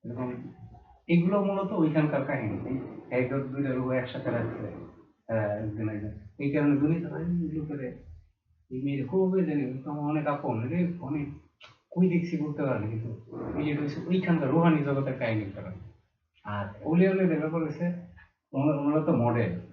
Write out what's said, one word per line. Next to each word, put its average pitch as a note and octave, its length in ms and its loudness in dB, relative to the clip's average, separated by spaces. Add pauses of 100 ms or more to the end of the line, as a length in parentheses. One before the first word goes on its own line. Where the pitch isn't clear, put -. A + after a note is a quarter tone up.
এরকম B2 440 -6 (580)
এগুলো F#3 380 4
মূলত G3 280 0
ওইখানকার D3+ 520 2
কাহিনী। G#2+ 440 -4
এই C3 100 -2 (320)
এক B2+ 420 0
দুইটা C3+ 220 -2
রূহ B2+ 160 -2
একসাথে - 400 -2
রাখছে, A2+ 360 -4 (680)
আহ, G#2+ 320 0
একজন G#2+ 240 -4
একজন। G#2 240 -6 (260)
এই C#3+ 120 0
কারণে C#3+ 300 4
দুনিয়াতে E3 280 2
ভাই D3+ 140 -6
এগুলো D#3+ 440 -2
করে, C3 380 -8 (680)
এই B2+ 120 -6
মেয়ের C3+ 260 -2
খুব F#3 200 4
হবে F#3 160 4
জানি, C3+ 340 0
ও - 40 -10
তো D3+ 80 -8
আমার D3 140 -4
অনেক D3+ 220 2
আপন, C3 420 -2
রে, E3+ 320 0
অনেক, C#3+ 280 -4 (600)
কই F3+ 180 6
দেখছি D#3+ 340 2
বলতে D3+ 200 -2
পারে - 180 0
না, G#2 60 -2
কিন্তু A2+ 400 -6 (280)
ওই D3 100 -2
যে D3 100 0
হচ্ছে - 320 -4
ওইখানকার E3+ 440 2
রুহানি D#3+ 340 6
জগতের C#3 340 -2
কাহিনীর G#2+ 360 -2
কারণে। F#2 220 -12 (680)
আর G#2 240 -6 (160)
ওলে F3 240 6
ওলে F#3+ 180 4
ব্যাপার D#3+ 360 0
হচ্ছে, F3 300 -2 (600)
ওনা-, C#3+ 260 2
ওনারা D3 260 2
তো C3 120 4
মডেল। A2+ 440 2 (120)